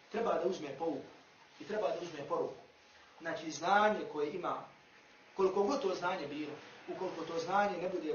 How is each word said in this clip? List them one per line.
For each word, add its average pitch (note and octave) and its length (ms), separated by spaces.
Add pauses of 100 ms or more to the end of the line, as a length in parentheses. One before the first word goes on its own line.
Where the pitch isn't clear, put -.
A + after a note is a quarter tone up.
(100)
treba - 220
da E3 160
uzme D3+ 300
pouku D#3+ 240 (580)
i D3+ 40
treba - 240
da E3+ 140
uzme D3 260
poruku. D#3+ 260 (640)
Znači, D#3+ 300
znanje F#3+ 500 (120)
koje D3 180
ima, D#3 340 (720)
koliko G3 260
god C#4 200
to F#3 120
znanje F3+ 320
bilo, C#3+ 260 (360)
ukoliko F3+ 360
to E3 140
znanje F#3+ 440
ne F3+ 60
bude D#3 260